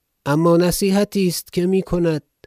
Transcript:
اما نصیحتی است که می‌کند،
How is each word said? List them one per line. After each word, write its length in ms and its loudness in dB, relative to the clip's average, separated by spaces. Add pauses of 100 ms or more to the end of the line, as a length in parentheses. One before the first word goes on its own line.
(260)
اما 300 2
نصیحتی 720 0
است 240 -8
که 140 -2
می‌کند، 560 -2 (240)